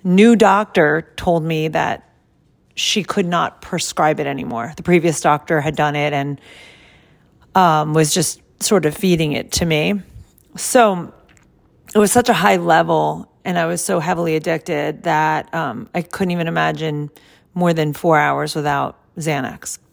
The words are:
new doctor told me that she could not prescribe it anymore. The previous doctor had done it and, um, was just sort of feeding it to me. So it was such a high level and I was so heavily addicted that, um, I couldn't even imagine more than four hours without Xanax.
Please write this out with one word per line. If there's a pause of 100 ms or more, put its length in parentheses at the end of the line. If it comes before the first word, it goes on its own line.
new
doctor
told
me
that (680)
she
could
not
prescribe
it
anymore.
The
previous
doctor
had
done
it
and, (1120)
um,
was
just (200)
sort
of
feeding
it
to
me. (560)
So (840)
it
was
such
a
high
level (140)
and
I
was
so
heavily
addicted
that,
um,
I
couldn't
even
imagine (440)
more
than
four
hours
without (180)
Xanax. (140)